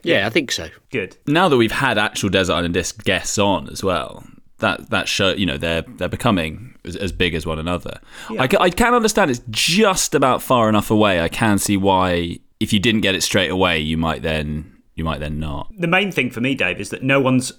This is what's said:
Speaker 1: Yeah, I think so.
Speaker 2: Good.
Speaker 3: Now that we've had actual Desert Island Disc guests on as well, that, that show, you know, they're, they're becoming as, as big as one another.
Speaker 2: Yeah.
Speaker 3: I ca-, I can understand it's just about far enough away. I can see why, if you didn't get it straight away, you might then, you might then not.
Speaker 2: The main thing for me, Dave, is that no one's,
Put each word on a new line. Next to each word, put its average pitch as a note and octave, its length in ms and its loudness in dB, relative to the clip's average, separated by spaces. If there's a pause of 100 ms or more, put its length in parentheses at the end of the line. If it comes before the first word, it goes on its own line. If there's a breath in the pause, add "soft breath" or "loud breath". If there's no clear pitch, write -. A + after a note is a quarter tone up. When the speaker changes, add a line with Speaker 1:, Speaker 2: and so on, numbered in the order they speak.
Speaker 1:
Yeah, A2+ 240 2
I - 20 -4
think C#3 220 -2
so. E2 160 -6 (240)
Speaker 2:
Good. G2+ 340 -6
Speaker 3:
Now E3+ 240 2
that C3+ 80 6
we've A2+ 140 4
had B2+ 260 0
actual G#2 320 0
Desert F#2 240 2
Island E2+ 200 0
Disc - 300 -4
guests - 340 0
on F#2 320 2
as - 140 -10
well, F2 420 -4 (320)
that, - 320 -2
that G2 180 -2
show, F#2+ 240 2
you F2+ 140 0
know, D2+ 120 -2
they're, E2 260 -2
they're - 260 -6
becoming F#2+ 760 -2
as, F2 140 -10
as F#2+ 140 -4
big F2 220 -2
as D#2 120 -4
one D#2 140 -4
another. E2 400 -6 (300 loud breath)
Speaker 2:
Yeah. A3 120 -2
Speaker 3:
I C3 60 2
ca-, G3 120 2
I F3+ 120 4
can A#3 220 2
understand G#3 380 2
it's A#2+ 180 -4
just F3 640 0
about C3+ 260 2
far A#2 260 2
enough G#2+ 240 2
away. G#2 300 4
I E2 80 0
can G#2 300 2
see G2+ 180 0
why, F#2 640 2 (200)
if A2 140 -2
you G#2 60 2
didn't A2 220 2
get F#2+ 140 2
it E2+ 80 -2
straight F#2 280 0
away, F2+ 280 2
you D#2 180 -2
might D#2+ 240 -2
then, D2+ 580 -4 (160)
you D#2+ 100 -6
might D2+ 160 -4
then D2+ 180 -6
not. D2 380 -8
Speaker 2:
The E3+ 100 -2
main F#3 240 0
thing B2+ 180 -2
for A2+ 120 -8
me, C3 140 0
Dave, F#2 260 -2
is G2+ 80 -10
that - 140 -8
no C3+ 180 2
one's, B2+ 360 2